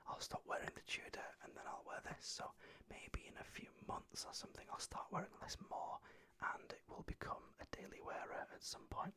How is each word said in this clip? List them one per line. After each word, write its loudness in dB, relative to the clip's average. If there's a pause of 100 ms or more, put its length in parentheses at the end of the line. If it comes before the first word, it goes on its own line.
I'll 2
stop 2
wearing 6
the -6
Tudor 2 (200)
and -8
then -4
I'll 0
wear 2
this. -2
So 2 (460)
maybe 0
in -8
a -2
few -4 (200)
months 2
or -4
something, -4
I'll 0
start 0
wearing 4 (100)
this 0 (140)
more 4 (560)
and -4
it -4
will -2
become 2 (180)
a -4 (100)
daily -6
wearer 2
at -10
some -2
point. 2